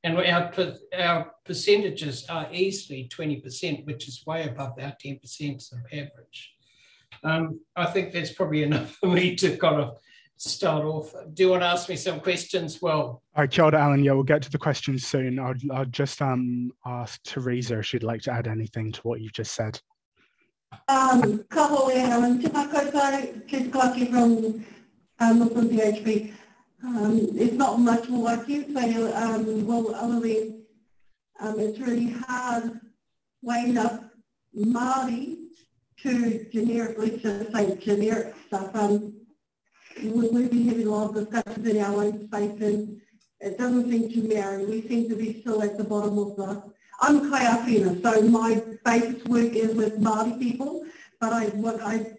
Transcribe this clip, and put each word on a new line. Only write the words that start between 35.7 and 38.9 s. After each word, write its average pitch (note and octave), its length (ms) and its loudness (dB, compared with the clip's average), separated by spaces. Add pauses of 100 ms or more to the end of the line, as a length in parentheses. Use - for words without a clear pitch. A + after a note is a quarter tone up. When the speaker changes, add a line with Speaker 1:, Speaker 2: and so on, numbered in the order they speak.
Speaker 3:
to A#3+ 540 0
generic, A#3 460 0
let's A3 240 -2
just G#3+ 300 -4
say G3+ 260 0
generic A3 560 0 (140)
stuff. G3 260 -6
Um, G#3 460 0 (840)